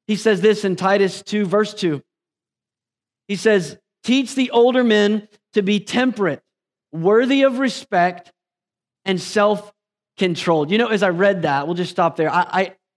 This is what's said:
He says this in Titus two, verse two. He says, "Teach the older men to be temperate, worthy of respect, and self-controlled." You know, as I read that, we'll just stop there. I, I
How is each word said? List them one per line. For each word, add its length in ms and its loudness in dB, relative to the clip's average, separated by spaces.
He 100 -2
says 260 0
this 220 2
in 120 -2
Titus 480 0
two, 240 -4
verse 260 0
two. 300 -4
He 80 -4
says, 440 0
"Teach 320 0
the 160 -2
older 320 4
men 440 2
to 100 0
be 160 0
temperate, 640 -2
worthy 500 2
of 160 0
respect, 760 -4
and 140 -2
self-controlled." 1500 -2
You 80 0
know, 120 0
as 120 0
I 80 2
read 340 0
that, 220 -2
we'll 120 -4
just 140 -4
stop 240 -2
there. 160 -2
I, 100 0
I 340 -4